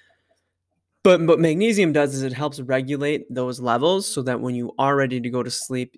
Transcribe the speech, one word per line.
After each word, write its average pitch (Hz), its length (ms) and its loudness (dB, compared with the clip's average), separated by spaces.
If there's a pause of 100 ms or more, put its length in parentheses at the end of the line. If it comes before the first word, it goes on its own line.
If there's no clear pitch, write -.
(1040)
But 180 160 8
what 165 180 4
magnesium 175 540 2
does 143 240 0
is 135 80 -4
it 131 80 -4
helps 143 260 -6
regulate 135 720 -4
those 127 280 -4
levels 139 480 0
so - 140 -4
that 123 180 -2
when 123 160 -4
you 120 200 -6
are 139 200 2
ready 127 240 0
to 120 100 -6
go 123 140 -2
to 123 80 -8
sleep, 127 460 -6